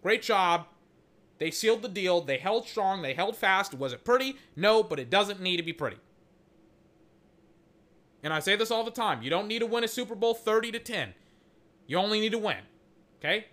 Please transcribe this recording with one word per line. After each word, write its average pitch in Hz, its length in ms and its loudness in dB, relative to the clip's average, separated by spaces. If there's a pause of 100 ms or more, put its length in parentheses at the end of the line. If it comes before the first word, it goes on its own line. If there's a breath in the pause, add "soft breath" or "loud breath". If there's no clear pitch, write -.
Great 226 200 0
job. 175 440 2 (720)
They 160 140 -4
sealed 220 300 2
the 247 60 -6
deal. 185 340 2
They 139 160 -2
held 220 280 -2
strong. 190 360 -2
They 135 120 -4
held 202 220 -2
fast. 196 360 2
Was 135 200 -4
it 120 120 -14
pretty? 262 320 2 (200 loud breath)
No, 208 260 6
but 160 160 -2
it 123 120 -6
doesn't 202 300 2
need 180 180 0
to 170 40 -2
be 160 100 -6
pretty. 131 260 -6 (2250)
And 156 80 -2
I 156 80 0
say 190 160 2
this 226 160 0
all 226 120 0
the 233 60 -6
time. 208 320 -2
You 127 80 -4
don't 185 160 0
need 220 140 -4
to 233 60 0
win 233 180 0
a 226 40 -2
Super 226 280 -6
Bowl 226 180 2
thirty 226 380 0
to 226 80 -6
ten. 143 340 -6 (720 soft breath)
You 147 120 -2
only 214 220 0
need 220 120 0
to 233 60 -2
win, 202 200 -2 (600)
okay? 208 320 -2